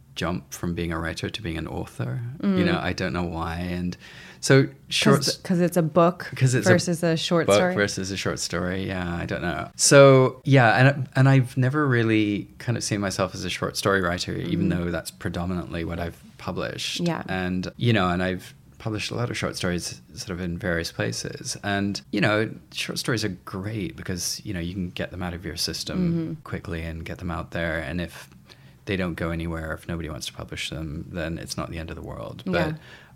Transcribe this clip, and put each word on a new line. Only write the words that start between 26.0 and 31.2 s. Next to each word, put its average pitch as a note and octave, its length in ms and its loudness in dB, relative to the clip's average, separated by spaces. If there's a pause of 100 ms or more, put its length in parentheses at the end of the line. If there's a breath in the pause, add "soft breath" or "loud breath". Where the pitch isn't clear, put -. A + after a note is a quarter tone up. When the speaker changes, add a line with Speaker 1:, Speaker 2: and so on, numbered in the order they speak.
Speaker 2:
Mm-hmm. E3 200 -2 (120)
Speaker 1:
quickly E2 380 -6
and E2 220 -8
get E2 140 -10
them F2 120 -6
out E2 200 -6
there. E2 300 -2
And F2 200 -6
if - 300 -10 (540 loud breath)
they G2+ 120 -2
don't F2+ 180 -2
go E2+ 160 -4
anywhere, E2 420 -4
if - 160 -12
nobody E2 200 -6
wants D#2 180 -10
to - 60 -10
publish - 380 -10
them, D2+ 400 -8
then E2 280 -4